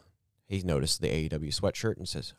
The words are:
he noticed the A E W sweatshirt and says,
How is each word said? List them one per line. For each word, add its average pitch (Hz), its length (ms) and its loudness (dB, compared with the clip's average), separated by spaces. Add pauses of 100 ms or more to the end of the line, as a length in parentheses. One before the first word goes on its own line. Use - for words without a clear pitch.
(460)
he 98 160 -2
noticed 78 380 2
the 78 100 0
A 78 100 2
E 78 80 0
W 76 220 -2
sweatshirt 101 460 0
and 90 120 -8
says, - 300 -6